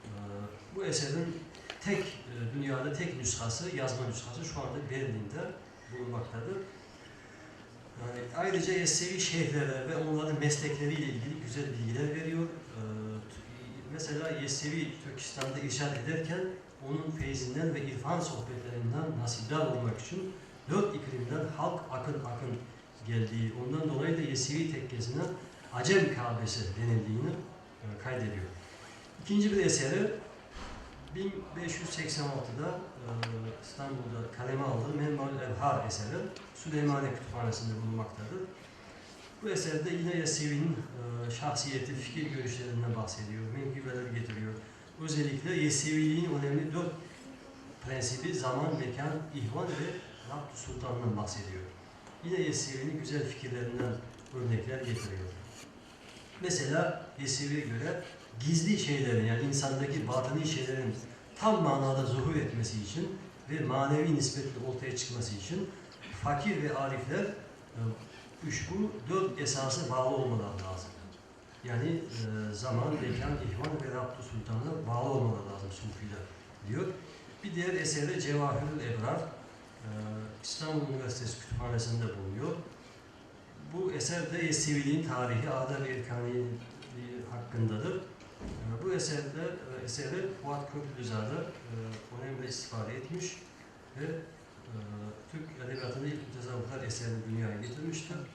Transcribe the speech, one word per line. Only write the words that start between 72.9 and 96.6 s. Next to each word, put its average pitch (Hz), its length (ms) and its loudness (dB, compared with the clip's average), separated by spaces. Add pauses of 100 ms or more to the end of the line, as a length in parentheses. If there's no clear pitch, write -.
mekan, - 380 0
ihvan 143 500 0
ve 123 120 -2
Rabb-ı - 280 -4
Sultan'a 113 640 -2
bağlı 131 220 2
olmaları 113 440 4
lazım 98 160 -6
sufiler 95 520 -6 (460)
diyor. 147 180 2 (580)
Bir 170 100 -2
diğer 180 200 2
eseri 147 480 2
Cevahirül 143 580 2
Ebrar, 117 400 2
e, - 720 -10 (520)
İstanbul 147 520 0
Üniversitesi 120 460 -2
Kütüphanesi'nde 117 640 0
bulunuyor. 101 520 -2 (1160)
Bu 185 200 2
eser 160 400 2
de 170 140 2
Yeseviliğin 147 640 4
tarihi, 123 420 2
adab-ı 135 360 2
erkani, 120 520 0
e, 120 640 -4 (300)
hakkındadır. 113 640 0
E, - 880 -6
bu 185 80 2
eserde, 147 500 0 (380)
e, - 40 -6
eseri 147 420 -2 (160)
Fuat 143 300 -2
Köprülüzade, 123 600 -2
e, 120 400 -6 (460)
önemli 127 280 -4
istifade 113 480 -4
etmiş 156 400 -4 (600)
ve, 143 80 -2
e, - 720 -8 (580)
Türk 156 100 -6 (220)
edebiyatında 131 420 -4
ilk 151 120 -2 (100)
mutasavvıflar 123 580 -4